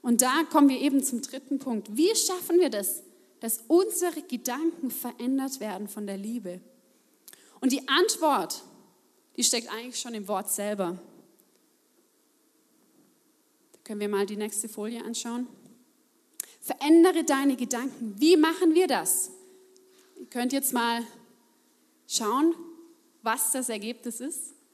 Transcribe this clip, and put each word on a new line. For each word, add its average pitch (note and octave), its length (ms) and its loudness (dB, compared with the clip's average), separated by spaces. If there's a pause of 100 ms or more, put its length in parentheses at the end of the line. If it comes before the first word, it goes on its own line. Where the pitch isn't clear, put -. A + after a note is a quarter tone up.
Und A#3+ 220 2
da C4+ 220 2
kommen C#4+ 260 6
wir C4 100 -2
eben C#4 240 2
zum A#3 160 -4
dritten C#4 380 -8
Punkt. G#3+ 360 -6
Wie F4+ 220 4
schaffen F4+ 440 2
wir E4 100 4
das, G3+ 320 -6 (380)
dass A3+ 280 -4
unsere F4 540 2
Gedanken C4 680 -4
verändert C4 720 -4
werden G3+ 260 -6
von G#3 200 -8
der G3 100 -6
Liebe? G3 460 -8 (960)
Und B3+ 120 2
die C#4 160 -2
Antwort, D4 720 2 (760)
die B3 80 -2
steckt A#3 260 0
eigentlich A#3+ 300 -10
schon A#3 140 -10
im G3+ 140 -8
Wort F#3+ 220 -4
selber. G3 480 -4 (2750)
Da - 120 -20
können G#3 160 -8
wir G#3 80 -2
mal G3+ 160 0
die G3+ 120 -8
nächste G#3+ 300 -6
Folie A3 380 -8
anschauen. A#3 420 -6 (1160)
Verändere E4 640 6
deine C4+ 320 2
Gedanken. A#3+ 600 -6
Wie D#4 220 8
machen D#4+ 360 4
wir F4+ 120 6
das? - 440 -2 (880)
Ihr - 60 -14
könnt B3 300 -4
jetzt C#4 180 -2
mal A#3 320 0 (1000)
schauen, C4+ 480 2 (680)
was A3+ 320 0
das B3+ 160 -4
Ergebnis A3 520 -8
ist. - 340 -10 (200)